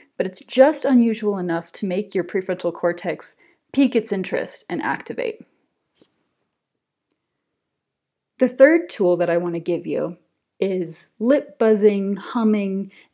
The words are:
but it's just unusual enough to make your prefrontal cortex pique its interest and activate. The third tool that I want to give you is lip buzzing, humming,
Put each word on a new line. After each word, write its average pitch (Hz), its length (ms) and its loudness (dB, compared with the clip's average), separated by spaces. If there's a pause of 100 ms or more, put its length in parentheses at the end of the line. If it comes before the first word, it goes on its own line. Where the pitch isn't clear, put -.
(160)
but 196 120 -4
it's - 140 -12
just 285 440 4
unusual 226 540 2
enough 170 320 -6
to - 160 -6
make 196 260 -4
your 185 100 0
prefrontal 185 480 -4
cortex 170 640 -6 (340)
pique 269 240 2
its 220 160 0
interest - 580 -6
and 170 100 -4
activate. - 640 -6 (3000)
The 254 120 2
third 302 420 4
tool 180 260 2
that 170 120 0
I 170 80 0
want 175 180 -2
to 170 40 -6
give 165 280 -4
you 151 300 -4 (420)
is 185 580 -4
lip 277 400 0
buzzing, 202 600 2
humming, 202 760 -2 (220)